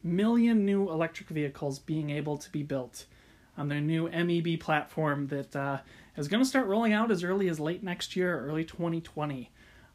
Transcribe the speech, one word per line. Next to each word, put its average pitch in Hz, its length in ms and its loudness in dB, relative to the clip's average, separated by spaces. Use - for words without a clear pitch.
million 220 600 4
new 196 260 2
electric 160 400 -2
vehicles 143 500 -2
being 151 320 -4
able 147 260 -2
to - 140 -14
be 151 100 -4
built 135 440 -6
on 147 100 -4
their 147 140 -2
new 165 260 0
M 170 220 0
E 170 120 2
B 165 160 0
platform 151 720 0
that, 139 280 -6
uh, 139 240 -2
is 147 120 -4
gonna 220 180 4
start 262 220 2
rolling 214 260 2
out 220 160 2
as 185 140 2
early 185 260 2
as 156 100 -2
late 170 240 -2
next 180 320 -6
year, 175 300 0
early 156 180 -2
twenty 165 380 -4
twenty. 147 500 -6